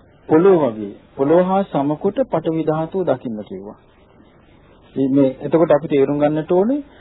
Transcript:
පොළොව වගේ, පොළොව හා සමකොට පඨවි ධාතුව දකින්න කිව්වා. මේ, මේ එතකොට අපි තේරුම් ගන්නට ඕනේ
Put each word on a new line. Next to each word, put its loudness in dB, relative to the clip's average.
පොළොව 4
වගේ, -4
පොළොව 2
හා 0
සමකොට -4
පඨවි -4
ධාතුව -4
දකින්න -4
කිව්වා. -16
මේ, 0
මේ 4
එතකොට 0
අපි 2
තේරුම් 0
ගන්නට -2
ඕනේ 0